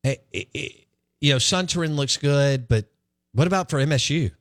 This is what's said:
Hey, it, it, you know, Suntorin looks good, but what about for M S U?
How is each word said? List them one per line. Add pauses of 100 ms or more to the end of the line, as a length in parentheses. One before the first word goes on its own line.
Hey, (140)
it,
it, (340)
you
know,
Suntorin
looks
good,
but (460)
what
about
for
M
S
U?